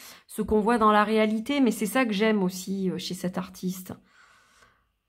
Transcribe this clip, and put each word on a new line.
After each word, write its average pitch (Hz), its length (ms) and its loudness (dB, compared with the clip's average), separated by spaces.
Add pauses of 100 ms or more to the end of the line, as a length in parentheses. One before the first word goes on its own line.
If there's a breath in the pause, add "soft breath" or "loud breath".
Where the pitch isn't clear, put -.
(260 loud breath)
ce - 160 -8
qu'on 214 180 2
voit 233 180 2
dans 220 120 6
la 208 140 6
réalité, 220 560 0
mais 240 100 4
c'est 220 160 -2
ça 254 180 0
que 220 80 -2
j'aime 214 300 2
aussi, 185 480 -4
euh, 185 80 -4
chez 180 160 -8
cet 180 240 -6
artiste. 180 560 -8 (1120 soft breath)